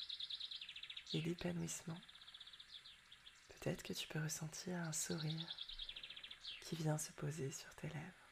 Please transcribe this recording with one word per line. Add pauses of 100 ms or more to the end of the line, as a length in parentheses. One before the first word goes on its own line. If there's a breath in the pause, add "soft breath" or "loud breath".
(1120)
et
d'épanouissement, (1500)
peut-être
que
tu
peux
ressentir
un
sourire (1040)
qui
vient
se
poser
sur
tes
lèvres.